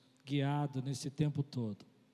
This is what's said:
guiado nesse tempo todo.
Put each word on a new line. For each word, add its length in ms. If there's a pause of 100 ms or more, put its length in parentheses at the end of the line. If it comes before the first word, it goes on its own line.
(260)
guiado 560
nesse 300
tempo 320
todo. 420 (280)